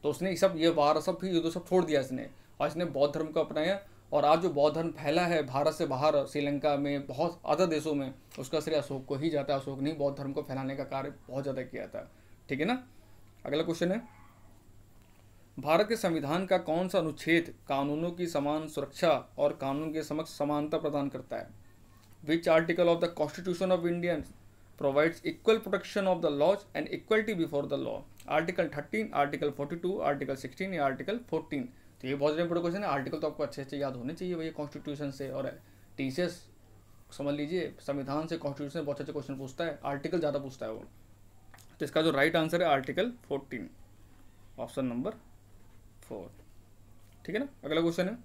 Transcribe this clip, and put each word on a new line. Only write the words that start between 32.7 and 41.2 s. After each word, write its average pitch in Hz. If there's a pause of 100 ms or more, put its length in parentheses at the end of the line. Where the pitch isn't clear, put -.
है। 196
आर्टिकल 143
तो 151
आपको 151
अच्छे 139
अच्छे 135
याद 139
होने 127
चाहिए 180
भैया 160
कॉन्स्टिट्यूशन 147
से, 135
और 135 (500)
टीसीएस 135 (840)
समझ 143
लीजिए 151
संविधान 143
से, 165
कॉन्स्टिट्यूशन 147
से 151
बहुत 143
अच्छे 139
क्वेश्चन 139
पूछता 135
है, 160
आर्टिकल 143
ज़्यादा 147
पूछता 131
है 110
वो। - (960)